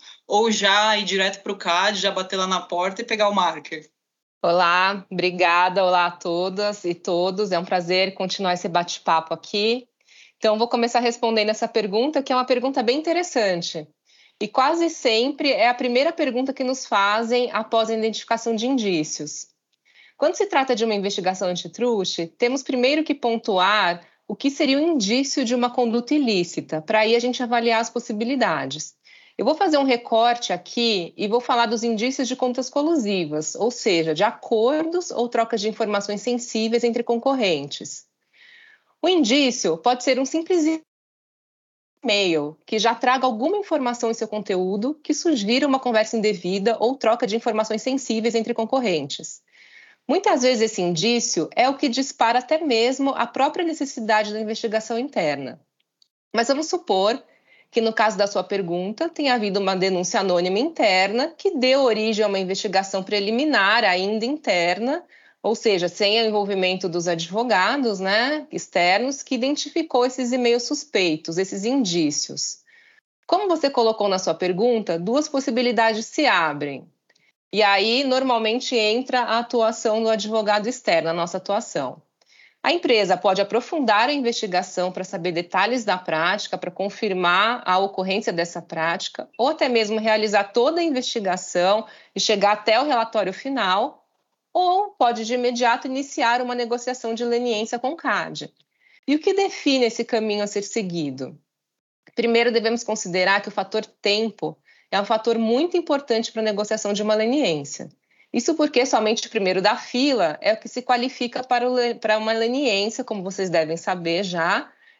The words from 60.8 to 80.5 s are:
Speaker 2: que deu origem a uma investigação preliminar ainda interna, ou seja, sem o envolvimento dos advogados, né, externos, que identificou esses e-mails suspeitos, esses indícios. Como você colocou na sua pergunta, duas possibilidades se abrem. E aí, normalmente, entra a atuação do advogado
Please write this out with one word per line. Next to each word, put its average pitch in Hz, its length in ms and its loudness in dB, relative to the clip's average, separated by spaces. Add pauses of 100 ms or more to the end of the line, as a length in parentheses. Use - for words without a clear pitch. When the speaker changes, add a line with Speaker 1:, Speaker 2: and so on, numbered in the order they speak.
Speaker 2:
que 381 200 -2
deu 262 240 4
origem 214 440 2
a 202 40 2
uma 196 100 0
investigação 190 640 -2
preliminar 208 800 2
ainda 202 420 0
interna, 233 800 0 (400)
ou 214 140 0
seja, 180 320 2
sem 208 320 2
o 226 60 2
envolvimento 190 640 0
dos 170 200 -2
advogados, 202 880 0
né, 240 540 0
externos, 190 720 0
que - 120 -6
identificou 285 720 0
esses 254 280 -2
e-mails 240 320 2
suspeitos, 170 720 -2
esses 190 280 -4
indícios. 175 920 0 (680)
Como 392 220 0
você 294 220 2
colocou 220 360 2
na 190 120 2
sua 180 160 -2
pergunta, 185 640 0
duas 233 300 0
possibilidades 233 800 0
se 302 200 0
abrem. 147 600 0 (640)
E 202 100 0
aí, 208 420 4
normalmente, 254 720 0
entra 233 440 0
a 226 180 0
atuação 226 640 0
do 220 80 2
advogado 208 580 0